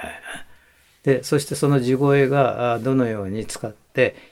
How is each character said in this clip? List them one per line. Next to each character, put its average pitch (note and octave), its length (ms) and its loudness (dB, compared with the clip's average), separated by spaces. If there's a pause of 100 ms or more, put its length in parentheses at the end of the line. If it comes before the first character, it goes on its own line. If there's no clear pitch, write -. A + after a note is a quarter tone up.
(1040)
で、 C3 200 2
そ D3 160 0
し C#3+ 80 -2
て - 80 -8
そ D3 140 0
の C#3+ 120 4
地 B2 140 2
声 C#3 340 4
が、 A#2+ 460 0
あ A#2 60 -4
ー、 - 20 -8
ど C3 120 0
の C3 120 2
よ A2 180 -6
う F#2+ 40 -6
に G2+ 180 -6
使 - 200 -10
っ G#2+ 60 -12
て - 420 -2 (180)